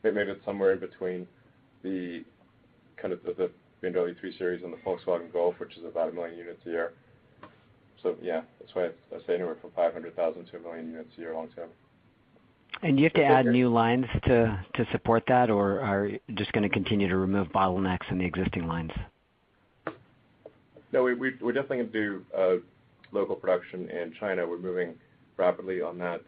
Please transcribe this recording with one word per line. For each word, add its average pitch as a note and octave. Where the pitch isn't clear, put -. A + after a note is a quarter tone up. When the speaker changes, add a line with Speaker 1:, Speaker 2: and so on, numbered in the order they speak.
Speaker 1:
May-, G#2+
maybe G2+
it's G2
somewhere G2
in F#2+
between F2+
the F2+
kind F#2
of F2
the, F2
the F2+
B F#2
M F2+
W F2
three F#2
Series F2
and F2
the E2
Volkswagen F2
Golf, F2
which -
is E2+
about E2
a -
million E2+
units E2+
a -
year. E2
So, F2
yeah, E2
that's -
why F2+
I, -
I -
say F2+
anywhere F2
from E2+
five E2+
hundred E2
thousand E2
to -
a -
million E2
units D#2+
a -
year E2
long-term. D#2+
Speaker 2:
And D#3
do C3+
you D#3
have -
to -
Speaker 1:
It's C#3+
Speaker 2:
add C3
Speaker 1:
okay. A#2+
Speaker 2:
new B2
lines A#2
to, A2+
to A#2
support A2+
that, B2
or G2+
are G2+
you G#2
just G2+
gonna G#2
continue G2+
to F#2
remove F#2+
bottlenecks F#2
in F#2
the F2+
existing F2
lines? E2
Speaker 1:
No, C3
we, B2
we, B2+
we're A#2+
definitely C#3
gonna A2+
do, G#2
uh, F#2
local F#2+
production F2+
in E2+
China. F#2
We're F2
moving F2+
rapidly F2+
on E2+
that. F2